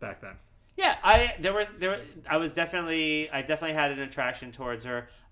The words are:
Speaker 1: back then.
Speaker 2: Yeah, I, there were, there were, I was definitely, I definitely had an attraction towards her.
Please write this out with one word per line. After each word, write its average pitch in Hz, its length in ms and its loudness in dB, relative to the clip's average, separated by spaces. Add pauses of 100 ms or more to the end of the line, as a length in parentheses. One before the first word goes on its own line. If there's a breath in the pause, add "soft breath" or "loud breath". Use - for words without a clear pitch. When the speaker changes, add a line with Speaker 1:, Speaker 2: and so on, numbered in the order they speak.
Speaker 1:
back 98 200 -12
then. 95 140 -16 (420)
Speaker 2:
Yeah, 381 260 2
I, 233 380 8
there 185 120 0
were, 208 140 0 (120)
there 185 120 0
were, 202 100 -2 (280)
I 156 80 4
was 165 180 0
definitely, 160 760 0
I 143 120 -2
definitely 156 320 -2
had 147 160 2
an 139 100 -4
attraction 127 520 -6
towards 120 320 -8
her. 120 240 -6 (240 soft breath)